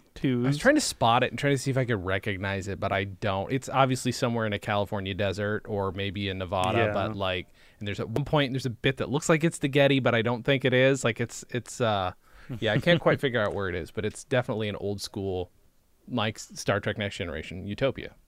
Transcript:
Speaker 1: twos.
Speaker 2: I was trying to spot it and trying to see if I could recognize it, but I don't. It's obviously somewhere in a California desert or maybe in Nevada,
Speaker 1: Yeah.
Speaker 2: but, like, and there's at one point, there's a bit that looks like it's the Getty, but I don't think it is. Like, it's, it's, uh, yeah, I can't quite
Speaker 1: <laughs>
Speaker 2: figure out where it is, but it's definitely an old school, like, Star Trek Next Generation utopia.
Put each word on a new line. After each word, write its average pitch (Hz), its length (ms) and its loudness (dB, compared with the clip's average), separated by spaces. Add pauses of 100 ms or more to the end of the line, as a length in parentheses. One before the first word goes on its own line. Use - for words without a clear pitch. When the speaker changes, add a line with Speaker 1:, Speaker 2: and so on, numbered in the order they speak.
(140)
Speaker 1:
twos. 123 300 0
Speaker 2:
I 127 40 2
was 143 100 2
trying 269 180 4
to 294 40 4
spot 123 440 2
it - 80 -4
and 120 80 -8
trying 143 140 2
to 135 40 0
see 135 140 -2
if 123 40 0
I 131 100 0
could 107 180 0
recognize 95 640 -2
it, 92 100 -4
but 98 140 0
I 98 120 2
don't. 98 460 -2
It's 131 180 -4
obviously 131 440 2
somewhere 117 340 0
in 104 60 0
a 101 80 -2
California 101 520 -2
desert 101 540 -2
or 98 240 -2
maybe 98 380 -4
in 92 100 -4
Nevada, 92 400 0
Speaker 1:
Yeah. 107 140 2
Speaker 2:
but, 101 240 -2
like, 92 320 -2 (320)
and 104 80 -6
there's 98 100 -4
at 117 100 -4
one 135 160 -2
point, 139 280 0
there's 131 140 -4
a 127 40 0
bit 131 280 -2
that - 120 -2
looks 143 180 -2
like 160 140 4
it's 170 160 0
the - 80 -2
Getty, 139 320 6
but 123 160 2
I 113 80 4
don't 117 220 -2
think 135 200 2
it 127 80 4
is. 131 300 6
Like, 120 180 0
it's, - 300 -6
it's, - 300 -6
uh, 101 320 2 (480)
yeah, 107 140 2
I 123 40 4
can't 170 220 4
quite 160 200 2
Speaker 1:
<laughs> - 0 -
Speaker 2:
figure 120 200 0
out 98 140 0
where 98 140 -2
it 87 60 -2
is, 87 160 -6
but 101 140 -6
it's - 200 -6
definitely 117 440 -2
an 98 80 -4
old 101 240 -4
school, 95 500 -4 (580)
like, 113 300 -2
Star - 420 -2
Trek 104 180 -4
Next 101 180 -4
Generation 87 500 -8
utopia. - 480 -4 (140)